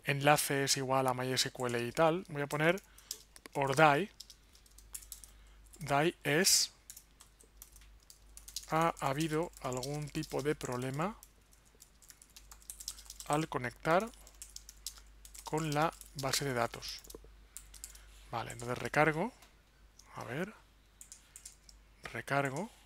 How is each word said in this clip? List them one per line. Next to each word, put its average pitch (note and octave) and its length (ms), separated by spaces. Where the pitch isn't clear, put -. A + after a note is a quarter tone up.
enlaces C#3 720
igual C3 300
a B2+ 80
My B2+ 180
S B2+ 180
Q B2+ 160
L A#2+ 200
y A#2+ 60
tal, E3 360
voy C#3+ 140
a C#3+ 40
poner D#3+ 360
or C#3 220
die. D#3 340
Die C#3+ 440
es, D3+ 500
¿ha E3 300
habido D#3 500
algún C#3 500
tipo D3+ 320
de D3+ 120
problema C3+ 640
al D3+ 220
conectar D#3+ 640
con D#3 300
la D#3+ 180
base C3+ 300
de C3+ 100
datos? - 460
Vale, A#2 220
entonces A#2+ 260
recargo. D#3 540
A B2 100
ver. D#3 300
Recargo. C#3 580